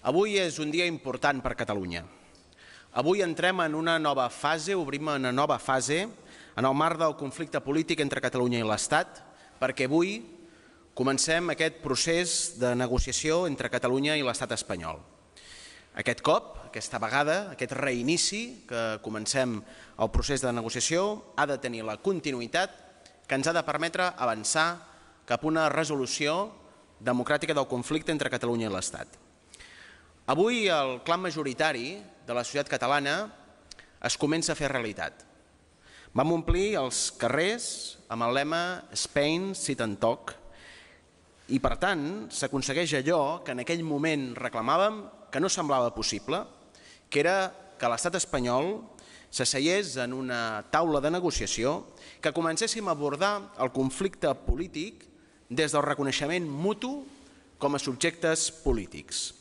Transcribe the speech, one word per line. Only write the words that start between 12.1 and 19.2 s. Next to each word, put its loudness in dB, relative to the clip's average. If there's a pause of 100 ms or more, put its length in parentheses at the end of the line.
de 2
negociació 0
entre -4
Catalunya 2
i 0
l'Estat -2
espanyol. -6 (1040)
Aquest 0
cop, 2 (100)
aquesta -8
vegada, 2 (160)
aquest -4
reinici -2
que -4
comencem -2 (400)